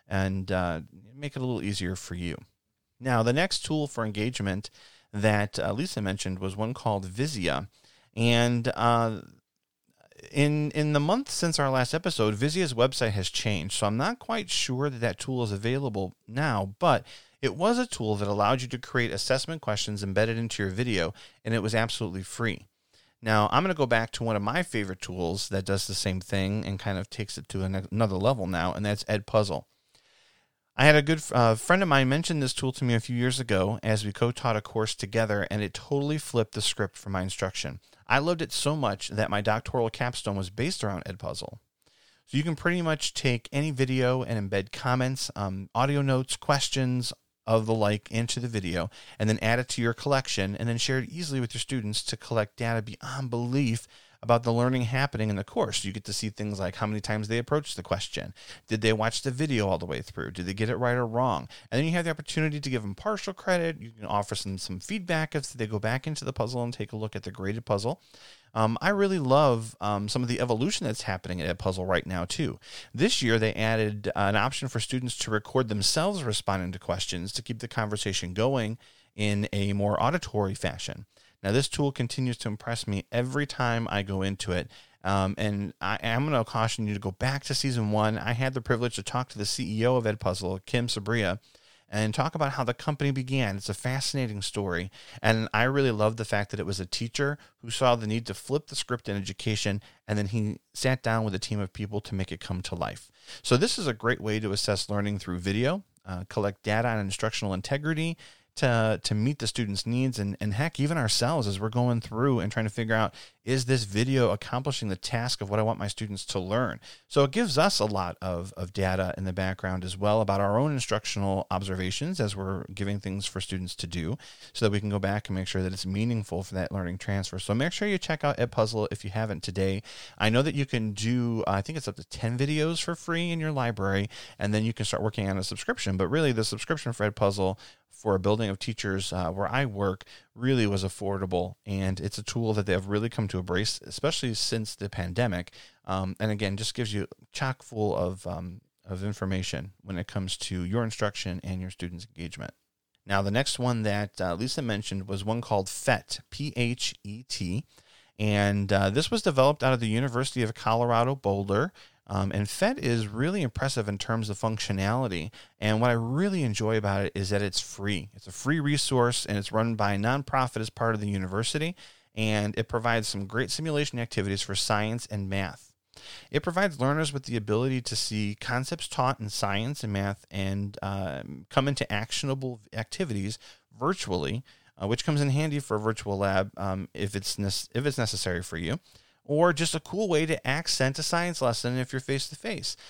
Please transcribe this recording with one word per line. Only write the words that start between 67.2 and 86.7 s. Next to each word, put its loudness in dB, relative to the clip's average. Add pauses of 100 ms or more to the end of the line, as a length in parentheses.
the -8
graded -4
puzzle. 0 (520)
Um, 4
I 4
really 4
love, 6
um, 0
some 0
of -2
the -2
evolution 2
that's -4
happening -4
at -2
Edpuzzle -2
right 2
now, -2
too. -4 (340)
This 2
year, 4
they 4
added, 0
uh, -2
an 4
option 0
for -2
students -2
to -4
record 2
themselves 2
responding 0
to -8
questions -4
to -4
keep -6
the -8
conversation -2
going 0 (360)
in 2
a 2
more 2
auditory 0
fashion. -6 (380)
Now, 0
this 2
tool 0
continues -2
to -4
impress -6
me -2
every 0
time 0
I 0
go -2
into -2
it. -2 (340)
Um, 2
and -2
I -4
am 0
gonna 2
caution 0